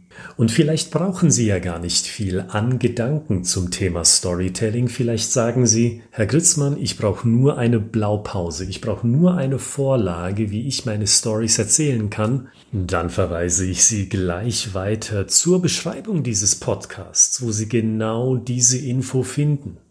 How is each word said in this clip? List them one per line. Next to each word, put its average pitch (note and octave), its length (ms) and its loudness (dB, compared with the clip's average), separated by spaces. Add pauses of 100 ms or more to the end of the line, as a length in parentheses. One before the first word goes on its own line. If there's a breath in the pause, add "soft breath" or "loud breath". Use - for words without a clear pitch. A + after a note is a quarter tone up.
(380 loud breath)
Und A2+ 140 4
vielleicht D#3 400 2
brauchen F3 400 2
Sie A#2 160 2
ja G2 100 2
gar F2+ 220 -4
nicht F2 260 -2
viel F#2 340 -4
an A2+ 380 0
Gedanken A#2 680 0
zum F2+ 280 -2
Thema E2+ 340 -2
Storytelling. F#2 800 0
Vielleicht A#2 440 -2
sagen A#2+ 340 2
Sie: A2 460 2
„Herr A2 160 0
Gritzmann, C#3+ 520 2
ich - 180 -4
brauche G#2 300 -2
nur C3 300 4
eine A#2+ 220 2
Blaupause. G#2 840 -2
Ich F#2 140 -8
brauche A2 280 -4
nur E3 280 4
eine C3+ 220 0
Vorlage, G2+ 920 0
wie A#2 160 -4
ich - 180 -4
meine G#2 220 -2
Storys A2+ 500 2
erzählen A2+ 540 0
kann.“ A#2+ 360 -2 (240 loud breath)
Dann F2 380 -2
verweise F2 560 -2
ich F#2 200 0
Sie G2+ 220 2
gleich F#2+ 680 -2
weiter G2+ 520 -2
zur F3+ 360 4
Beschreibung E3+ 580 -2
dieses G#2 340 0
Podcasts, - 840 -4
wo A#2+ 100 -2
Sie G#2+ 160 -2
genau A2+ 680 0
diese B2 420 2
Info B2+ 460 -2
finden. D3 540 -2 (140)